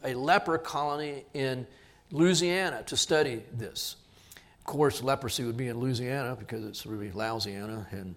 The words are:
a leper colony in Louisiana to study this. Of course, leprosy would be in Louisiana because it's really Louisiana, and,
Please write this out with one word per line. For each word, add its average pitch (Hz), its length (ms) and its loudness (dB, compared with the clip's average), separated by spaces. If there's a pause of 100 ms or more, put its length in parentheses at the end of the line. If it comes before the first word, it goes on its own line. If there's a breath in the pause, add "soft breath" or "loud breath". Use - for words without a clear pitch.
a 131 100 -2
leper 160 460 4
colony 147 760 -4
in 131 320 -2 (460 soft breath)
Louisiana 175 720 4
to - 120 -6
study 139 460 4 (100)
this. - 440 -6 (640 loud breath)
Of - 60 -16
course, 139 360 2
leprosy 131 420 0
would 117 140 -2
be 127 120 -2
in 117 100 -4
Louisiana 127 560 0
because 110 300 -8
it's 104 200 -10
really 104 260 -6
Louisiana, 104 800 -4
and, 95 280 -8